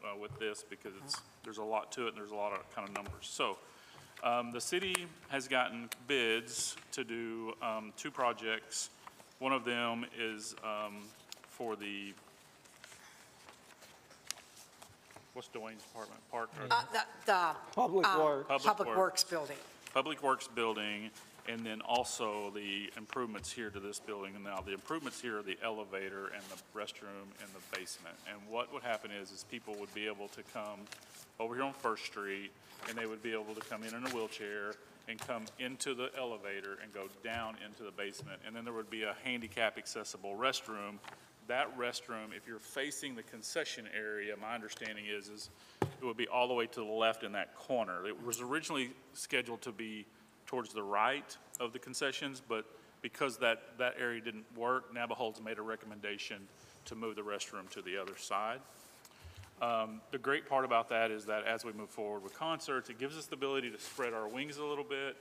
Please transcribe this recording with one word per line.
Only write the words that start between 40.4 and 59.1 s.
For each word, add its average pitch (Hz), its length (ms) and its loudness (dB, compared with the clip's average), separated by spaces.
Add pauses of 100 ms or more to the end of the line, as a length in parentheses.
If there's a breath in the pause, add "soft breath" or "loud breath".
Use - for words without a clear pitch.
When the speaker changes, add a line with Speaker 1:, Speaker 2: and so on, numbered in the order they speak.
Speaker 1:
That 127 320 0
restroom, 113 580 -4
if 101 120 -12
you're 113 100 -8
facing 143 560 -4
the 113 80 -8
concession 120 640 -4 (100)
area, 107 460 -2
my 110 140 -4
understanding 107 520 -6
is, 104 200 -2
is 104 220 -10 (300 loud breath)
it - 240 0
would 113 120 0
be 117 100 2
all 123 220 6
the 127 60 4
way 117 120 4
to 120 140 -6
the 110 100 -2
left 113 320 6
in 104 100 -2
that 98 220 -2
corner. 95 500 0
It 110 220 -4
was 113 140 0
originally 139 500 0 (240)
scheduled 120 480 -2
to 127 80 -4
be 107 360 -6 (400 soft breath)
towards 120 260 -2
the 110 100 -2
right 107 540 4 (240)
of 117 120 0
the 127 60 -6
concessions, 131 680 -2
but 110 180 0 (360 loud breath)
because 127 380 0
that, 113 240 6 (160)
that 127 220 2
area 120 200 0
didn't 110 240 -6 (120)
work, 127 360 2
Nabholz 117 520 0
made 110 140 -2
a 107 40 -4
recommendation 104 840 -4 (380 loud breath)
to 113 100 -8
move 110 180 -2
the 104 80 -4
restroom 101 480 -4
to 101 120 -8
the 92 140 -2
other 95 200 -4
side. 110 420 0 (1040 loud breath)